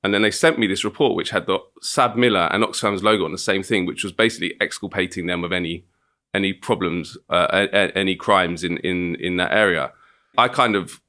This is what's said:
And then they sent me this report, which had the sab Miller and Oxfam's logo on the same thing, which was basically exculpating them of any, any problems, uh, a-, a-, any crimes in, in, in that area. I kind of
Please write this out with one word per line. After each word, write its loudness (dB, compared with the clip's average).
And 2
then 4
they 4
sent 2
me 2
this -2
report, 0
which -4
had -2
the 0
sab 0
Miller 4
and 2
Oxfam's -2
logo 4
on -6
the -8
same 0
thing, 0
which -6
was -6
basically 0
exculpating -4
them -2
of -4
any, -4
any 0
problems, -4
uh, 2
a-, 2
a-, 2
any 0
crimes 0
in, -2
in, -2
in -4
that 0
area. 2
I 4
kind 2
of -4